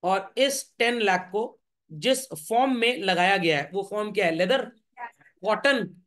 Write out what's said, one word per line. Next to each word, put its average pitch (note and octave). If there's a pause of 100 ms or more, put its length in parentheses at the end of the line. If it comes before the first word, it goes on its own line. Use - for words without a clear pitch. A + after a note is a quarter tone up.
और F#3+
इस C4+
टेन A#3
लाख F#3
को G#3+ (320)
जिस B3
फॉर्म B3
में A#3+
लगाया F#3+
गया E3
है, D3
वो F#3+
फॉर्म G#3
क्या F#3+
है? E3
लेदर, F3 (720)
कॉटन, G#3+